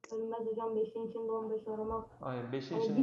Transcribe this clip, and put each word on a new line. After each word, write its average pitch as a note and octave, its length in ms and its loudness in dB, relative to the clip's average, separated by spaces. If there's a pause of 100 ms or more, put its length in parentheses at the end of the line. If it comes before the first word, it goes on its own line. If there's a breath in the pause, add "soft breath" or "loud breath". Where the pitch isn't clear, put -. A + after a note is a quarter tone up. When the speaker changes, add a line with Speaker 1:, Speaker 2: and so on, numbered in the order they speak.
(120)
Speaker 1:
Bölünmez A3+ 280 0 (120)
hocam. A3+ 240 0
Beşin A3 320 2
içinde A3+ 240 -2
on A3 180 0
beş G#3+ 180 -2
var G#3+ 120 -2
ama. A3 280 -2 (140)
Speaker 2:
Hayır. B2 300 -2
Beşin C3+ 240 -2
Speaker 1:
Yani - 100 4
Speaker 2:
içinde G#3+ 180 4